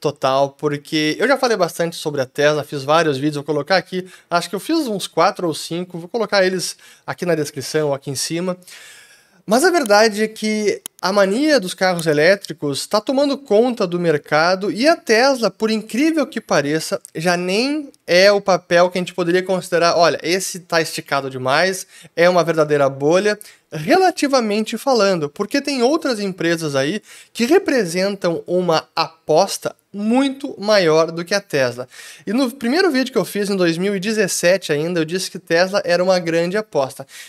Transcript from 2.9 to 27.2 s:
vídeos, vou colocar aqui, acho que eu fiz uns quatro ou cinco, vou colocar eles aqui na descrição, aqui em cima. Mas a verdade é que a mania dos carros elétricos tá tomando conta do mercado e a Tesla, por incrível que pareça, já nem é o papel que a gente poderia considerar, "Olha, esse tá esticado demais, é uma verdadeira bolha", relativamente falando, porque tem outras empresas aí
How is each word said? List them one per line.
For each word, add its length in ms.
vídeos, 180
vou 80
colocar 320
aqui, 280
acho 220
que 60
eu 20
fiz 300
uns 180
quatro 400
ou 80
cinco, 420
vou 120
colocar 360
eles 320
aqui 180
na 120
descrição, 580
aqui 160
em 60
cima. 400
Mas 160
a 80
verdade 540
é 40
que 540
a 120
mania 480
dos 120
carros 340
elétricos 840
tá 120
tomando 380
conta 480
do 120
mercado 760
e 160
a 80
Tesla, 560
por 180
incrível 560
que 140
pareça, 600
já 220
nem 540
é 220
o 100
papel 500
que 80
a 20
gente 140
poderia 280
considerar, 540
"Olha, 240
esse 400
tá 200
esticado 500
demais, 560
é 140
uma 160
verdadeira 440
bolha", 500
relativamente 1040
falando, 520
porque 320
tem 220
outras 380
empresas 540
aí 260